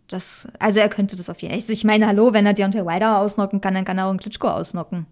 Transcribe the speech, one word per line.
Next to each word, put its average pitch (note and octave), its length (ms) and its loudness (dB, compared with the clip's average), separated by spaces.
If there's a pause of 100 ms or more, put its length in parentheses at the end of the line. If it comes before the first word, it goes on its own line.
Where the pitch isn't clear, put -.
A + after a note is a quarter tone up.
das, - 400 -12 (100)
also G#3+ 220 2
er G#3 80 4
könnte G3+ 260 -2
das F3+ 160 -12
auf E3 100 -14
jeden E3+ 200 -8
Fall. - 100 -8
Ich G#3+ 140 -2
meine, G#3+ 240 4
hallo, G#3+ 240 4
wenn G#3 140 4
er G#3 80 4
Deontay G3 300 0
Wilder G3 340 2
ausnocken G3+ 420 -2
kann, F#3+ 140 -2
dann F#3+ 100 -2
kann F#3 140 -4
er F#3+ 80 -2
auch F#3+ 40 -2
einen F#3+ 80 -2
Klitschko - 300 -6
ausnocken. E3+ 640 -6